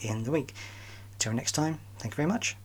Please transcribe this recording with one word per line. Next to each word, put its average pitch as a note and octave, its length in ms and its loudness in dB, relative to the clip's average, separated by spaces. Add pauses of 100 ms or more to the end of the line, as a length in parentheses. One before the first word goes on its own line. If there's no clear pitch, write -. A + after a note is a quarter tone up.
in A2 220 0
the A#2+ 80 0
week. D3+ 240 2 (640)
Till A2 140 2
next - 180 2
time, D#3 280 2 (200)
thank - 140 -4
you - 20 -8
very D3 120 4
much. - 380 2